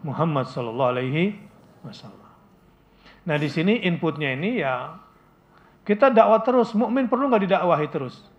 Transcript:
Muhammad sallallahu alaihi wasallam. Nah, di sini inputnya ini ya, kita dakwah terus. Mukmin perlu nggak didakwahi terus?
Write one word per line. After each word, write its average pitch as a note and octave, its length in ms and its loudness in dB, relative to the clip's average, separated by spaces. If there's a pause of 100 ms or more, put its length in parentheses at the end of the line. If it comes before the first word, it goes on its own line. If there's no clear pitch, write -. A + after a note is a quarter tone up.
Muhammad C#3+ 480 -2
sallallahu B2 440 -2
alaihi D#3 380 -2 (480)
wasallam. G#2+ 380 -20 (1040)
Nah, D3 160 0
di D3+ 80 -2
sini F#3 400 0
inputnya D3 480 -2
ini G3+ 240 -4
ya, C3+ 400 -6 (880)
kita A#3 240 4
dakwah G#3+ 320 6
terus. B3 320 2
Mukmin A#3+ 320 0
perlu C4 240 0
nggak G3+ 160 2
didakwahi E3+ 400 2
terus? C3+ 320 -8 (180)